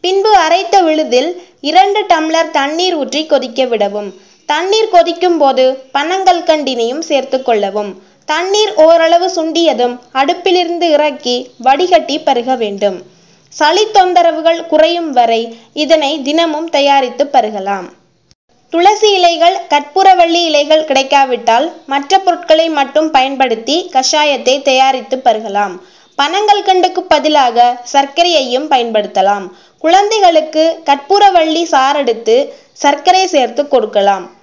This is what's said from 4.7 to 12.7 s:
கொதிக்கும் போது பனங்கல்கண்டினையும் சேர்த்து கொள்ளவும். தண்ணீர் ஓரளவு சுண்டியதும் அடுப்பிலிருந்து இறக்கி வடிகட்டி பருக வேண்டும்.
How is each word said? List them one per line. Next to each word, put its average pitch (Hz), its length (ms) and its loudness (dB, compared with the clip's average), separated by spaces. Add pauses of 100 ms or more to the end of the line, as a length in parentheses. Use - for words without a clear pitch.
கொதிக்கும் 339 480 2
போது 262 460 0 (100)
பனங்கல்கண்டினையும் 311 1040 -2
சேர்த்து 269 440 -4
கொள்ளவும். 208 480 -2 (340)
தண்ணீர் 392 480 -2
ஓரளவு 330 540 4
சுண்டியதும் 311 680 -2 (180)
அடுப்பிலிருந்து 349 760 -2
இறக்கி 285 440 -2 (280)
வடிகட்டி 302 560 0
பருக 262 360 -2
வேண்டும். 202 420 -4 (520)